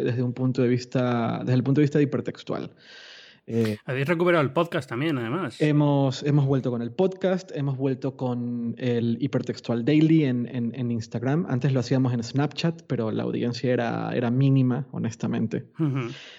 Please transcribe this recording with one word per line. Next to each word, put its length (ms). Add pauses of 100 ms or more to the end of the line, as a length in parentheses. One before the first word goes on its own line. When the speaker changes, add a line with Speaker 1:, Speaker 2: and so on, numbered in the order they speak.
Speaker 1:
desde 180
un 120
punto 280
de 60
vista, 720
desde 140
el 100
punto 160
de 40
vista 160
hipertextual. 720 (720)
Eh, 320 (100)
Speaker 2:
Habéis 200
recuperado 380
el 80
podcast 360
también, 300
además. 420
Speaker 1:
hemos, 640
hemos 240
vuelto 240
con 100
el 120
podcast, 640
hemos 200
vuelto 400
con 640
el 420
Hipertextual 640
Daily 420
en, 200
en, 300
en 160
Instagram. 560
Antes 240
lo 80
hacíamos 340
en 80
Snapchat, 640
pero 240
la 140
audiencia 480
era, 420
era 160
mínima, 640
honestamente. 720 (140)
Speaker 2:
Ujú. 320 (260)